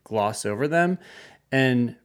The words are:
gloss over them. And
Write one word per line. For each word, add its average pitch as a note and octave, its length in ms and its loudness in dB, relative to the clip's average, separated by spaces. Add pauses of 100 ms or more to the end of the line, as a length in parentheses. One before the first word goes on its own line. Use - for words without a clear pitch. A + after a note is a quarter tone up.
gloss G#2+ 400 -2
over G#2+ 240 -4
them. F3 300 0 (520)
And B2+ 540 2